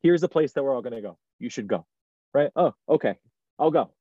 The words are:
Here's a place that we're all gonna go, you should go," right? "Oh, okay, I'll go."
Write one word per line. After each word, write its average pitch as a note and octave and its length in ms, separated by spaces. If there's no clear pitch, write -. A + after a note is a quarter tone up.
Here's E3+ 220
a F3 60
place D#3 240
that C#3+ 100
we're C#3 100
all B2 80
gonna A#2 200
go, F#2+ 160
you A#2+ 100
should G#2 180
go," F2+ 180
right? C#3+ 220
"Oh, E3 180
okay, B2 300
I'll D#3+ 120
go." D3 300